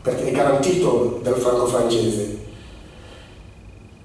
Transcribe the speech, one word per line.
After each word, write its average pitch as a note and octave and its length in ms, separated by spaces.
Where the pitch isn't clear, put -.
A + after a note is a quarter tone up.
perché - 280
è - 20
garantito F3+ 920
dal B2 140
franco B2 300
francese. A2+ 720